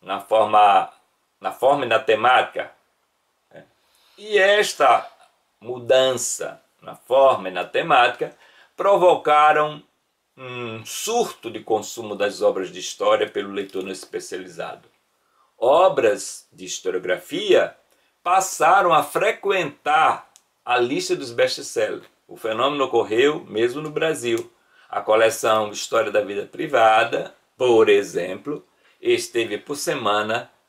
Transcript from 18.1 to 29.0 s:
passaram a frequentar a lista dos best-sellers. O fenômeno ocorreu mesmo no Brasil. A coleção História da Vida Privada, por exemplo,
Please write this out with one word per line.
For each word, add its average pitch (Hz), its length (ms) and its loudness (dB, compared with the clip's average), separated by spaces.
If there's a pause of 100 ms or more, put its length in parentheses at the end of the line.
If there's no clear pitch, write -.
passaram 185 680 2
a 147 120 2
frequentar 165 1200 -2 (360)
a 123 140 0
lista 151 360 -2
dos 139 160 -10
best-sellers. 120 800 -4 (180)
O - 100 -20
fenômeno 127 480 -2
ocorreu 123 600 0
mesmo 120 360 -2
no 156 100 -10
Brasil. 135 600 -4 (360)
A - 120 -6
coleção 110 680 2
História 104 400 -4
da - 120 2
Vida 101 220 -8
Privada, 117 880 0 (240)
por 113 320 4
exemplo, 101 760 -2 (340)